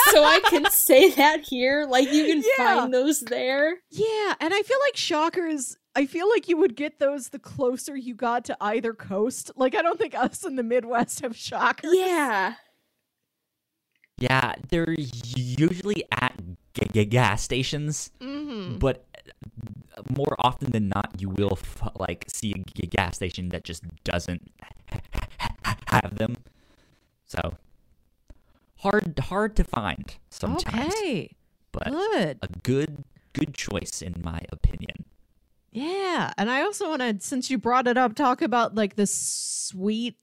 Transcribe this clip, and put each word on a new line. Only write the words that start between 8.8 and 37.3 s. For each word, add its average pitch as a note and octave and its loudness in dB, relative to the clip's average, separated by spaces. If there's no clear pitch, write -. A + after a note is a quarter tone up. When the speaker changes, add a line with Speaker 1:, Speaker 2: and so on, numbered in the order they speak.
Speaker 2:
coast. G#3 -4
Like, C4 2
I - 2
don't E4+ 2
think F4 -4
us - -2
in C4+ -6
the B3 -2
Midwest A#3+ 0
have B3 -6
Shockers. B3 0
Speaker 1:
Yeah. C#4 2
Speaker 3:
Yeah, B2+ 2
they're E3 0
usually C3 -2
at B2+ 0
g-, - 0
g-, G#2+ 6
gas G#2+ 4
stations, D3 -4
Speaker 2:
Mm-hmm. C4 -8
Speaker 3:
but C3 0
more C#3 -2
often B2+ 0
than G#2+ 0
not, G2 -2
you G2 -6
will G2 0
f-, - -6
like, F2 -6
see - -4
a F#2+ -4
g-, F#2 -8
gas F2 -2
station F2+ -6
that E2+ -6
just F2 -12
doesn't F2 -4
ha-, - -6
ha-, - -4
ha-, - -4
have G2 0
them. A2+ -2
So - -6
hard, G3 0
hard G#3 -2
to F3+ 8
find - -4
sometimes. C#4 -2
Speaker 2:
Okay. D#4 -2
Speaker 3:
But - -6
Speaker 2:
Good. D#4 -2
Speaker 3:
a F#2+ -6
good, C3+ -2
good D3 -2
choice - -8
in F2 -8
my E2 -8
opinion. - -6
Speaker 2:
Yeah, E4 -4
and G#3 0
I C4+ 0
also G4+ -4
wanna, B3 -2
since C4 -6